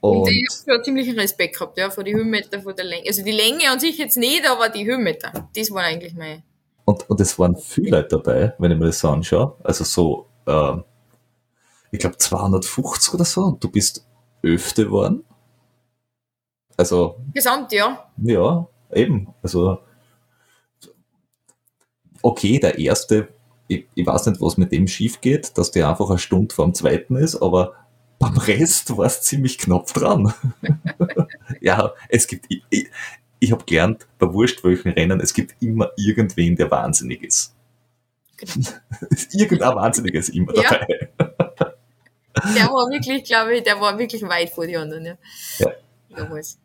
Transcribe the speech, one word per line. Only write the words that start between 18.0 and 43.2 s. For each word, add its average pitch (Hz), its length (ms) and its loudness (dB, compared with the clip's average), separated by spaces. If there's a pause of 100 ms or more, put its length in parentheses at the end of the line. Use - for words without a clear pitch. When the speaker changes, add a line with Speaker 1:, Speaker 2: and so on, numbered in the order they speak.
Speaker 2:
Ja, 117 460 2 (260)
eben. 107 400 2 (100)
Also, 90 360 0 (2500)
okay, 117 380 2
der - 200 2
Erste, 104 500 0 (400)
ich, - 260 -4
ich 87 120 -2
weiß - 200 0
nicht, 101 140 0
was - 160 0
mit 92 160 2
dem 95 160 4
schief - 320 -4
geht, 143 360 0
dass - 140 0
der 80 180 2
einfach 90 220 0
eine 90 80 2
Stunde 98 360 0
vorm 82 200 2
Zweiten - 420 0
ist, 151 200 0
aber 90 400 2 (420)
beim 107 200 2
Rest 120 580 2
war's - 260 0
ziemlich 131 360 0
knapp - 340 0
dran. 120 400 2 (300)
<laughs> - 520 -2 (460)
Ja, 101 320 2 (160)
es 110 180 2
gibt, - 220 -12
ich, - 220 -6
ich, - 180 -2 (500)
ich 110 140 2
hab - 140 -4
gelernt, 85 400 0 (120)
bei 90 140 2
wurscht 113 320 0
welchen 90 280 2
Rennen, 90 280 2
es - 120 -2
gibt - 300 -4
immer 113 340 0
irgendwen, 101 600 2
der - 140 0
wahnsinnig - 520 -2
ist. - 320 -4 (840)
Speaker 1:
Genau. - 320 -6 (320)
Speaker 2:
<laughs> - 320 -2
Irgendein 190 440 2
Wahnsinniger 98 420 0
ist - 120 -2
immer - 260 -2
Speaker 1:
Ja. 214 140 6
Speaker 2:
dabei. - 480 -2
<laughs> - 560 -2 (840)
Speaker 1:
Der 226 100 4
war 254 240 0
wirklich, 269 340 -4